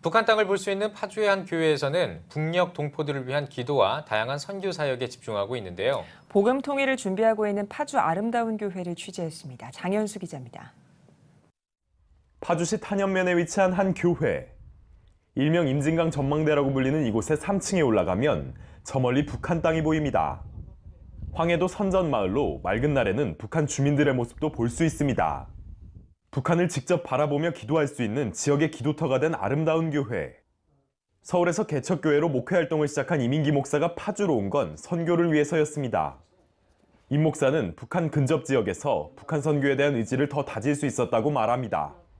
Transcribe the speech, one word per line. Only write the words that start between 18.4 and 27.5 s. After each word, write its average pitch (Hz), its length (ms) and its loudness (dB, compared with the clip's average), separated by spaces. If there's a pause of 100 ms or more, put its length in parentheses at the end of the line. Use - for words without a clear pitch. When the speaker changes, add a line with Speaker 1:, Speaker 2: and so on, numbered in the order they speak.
Speaker 3:
저 131 160 -2
멀리 127 240 2
북한 - 360 -4
땅이 160 220 0
보입니다. 113 640 0 (880)
황해도 170 340 2
선전마을로 131 960 0
맑은 117 300 2
날에는 110 440 0
북한 151 300 -2
주민들의 139 480 2
모습도 123 380 -2
볼 120 160 0
수 165 160 0
있습니다. 98 640 0 (840)
북한을 170 380 2
직접 170 320 -2
바라보며 147 520 0